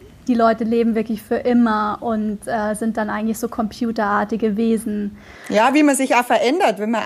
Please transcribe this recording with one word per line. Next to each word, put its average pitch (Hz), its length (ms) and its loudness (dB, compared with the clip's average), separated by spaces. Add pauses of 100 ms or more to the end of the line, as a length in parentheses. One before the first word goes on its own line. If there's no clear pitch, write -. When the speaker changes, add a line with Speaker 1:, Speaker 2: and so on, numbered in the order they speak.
(280)
Speaker 1:
die 247 80 0
Leute 226 300 2
leben 226 300 2
wirklich 220 260 -4
für - 140 -4
immer 220 680 0
und, 214 460 -4
äh, 214 280 -2
sind 226 220 -4
dann 214 120 -4
eigentlich 214 280 -4
so 233 100 -4
computerartige 214 1120 -2
Wesen. 214 600 -2 (320)
Speaker 2:
Ja, 226 240 4
wie 302 100 6
man 285 120 4
sich 262 200 0
auch 240 100 2
verändert, 247 540 2
wenn 214 120 -4
man 220 140 -2